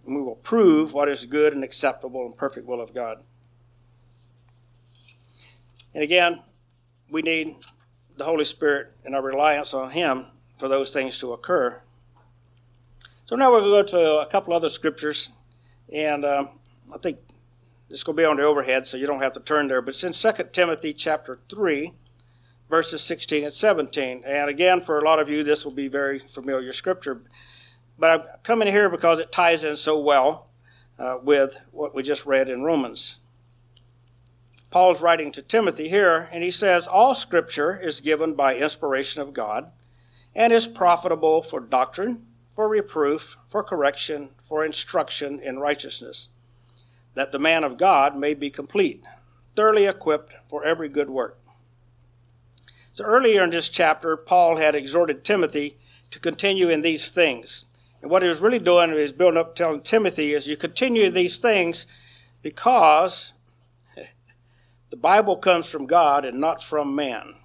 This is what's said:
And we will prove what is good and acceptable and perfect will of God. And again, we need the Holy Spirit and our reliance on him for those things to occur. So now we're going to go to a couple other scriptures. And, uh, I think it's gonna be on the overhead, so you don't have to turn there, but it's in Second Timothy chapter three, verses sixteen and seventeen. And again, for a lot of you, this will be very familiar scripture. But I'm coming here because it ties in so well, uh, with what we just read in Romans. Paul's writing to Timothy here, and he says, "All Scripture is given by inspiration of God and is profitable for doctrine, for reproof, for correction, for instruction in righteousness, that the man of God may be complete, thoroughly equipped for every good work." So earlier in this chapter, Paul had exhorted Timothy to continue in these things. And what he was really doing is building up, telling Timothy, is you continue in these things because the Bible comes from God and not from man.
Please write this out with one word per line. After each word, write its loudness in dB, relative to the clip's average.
And -6
we -4
will -8
prove 4
what 0
is -8
good 2
and -6
acceptable -6
and -14
perfect -8
will -8
of -14
God. -10
And -6
again, 2
we -4
need -4
the -10
Holy -2
Spirit -2
and -8
our -2
reliance 0
on -6
him -2
for -8
those 0
things -6
to -10
occur. -2
So -6
now 6
we're 8
going 4
to -10
go 2
to 4
a -6
couple -2
other 0
scriptures. -6
And, -4
uh, -2
I -18
think -8
it's -12
gonna -6
be 4
on 4
the 0
overhead, 0
so -10
you -4
don't -4
have -2
to -16
turn -2
there, 0
but -10
it's -8
in -4
Second -2
Timothy -2
chapter -6
three, -4
verses -2
sixteen -4
and -8
seventeen. -2
And -2
again, 2
for -2
a -2
lot 4
of 0
you, -2
this 0
will -10
be -8
very -4
familiar -8
scripture. -6
But 4
I'm 0
coming 0
here 4
because 2
it -8
ties 2
in -4
so 0
well, 2
uh, -8
with 2
what -8
we -6
just -6
read 0
in -8
Romans. -4
Paul's 4
writing 2
to -16
Timothy -2
here, 2
and -8
he -2
says, 2
"All 6
Scripture -2
is -8
given -2
by 0
inspiration -4
of -12
God -8
and 4
is 4
profitable 2
for -10
doctrine, -4
for -2
reproof, -2
for -4
correction, -4
for -4
instruction -6
in -10
righteousness, -8
that -6
the -8
man 2
of -6
God 4
may -2
be -8
complete, -4
thoroughly 4
equipped -2
for -10
every -2
good -2
work." -6
So -12
earlier 4
in 0
this -4
chapter, 0
Paul 4
had 2
exhorted 0
Timothy -2
to -20
continue 0
in 2
these -2
things. -2
And -10
what 4
he 2
was -2
really 2
doing 4
is 0
building 4
up, -4
telling -2
Timothy, 0
is -4
you -6
continue 0
in 2
these 0
things 0
because 2
the -16
Bible 4
comes 2
from -10
God 4
and -8
not -2
from -4
man. -6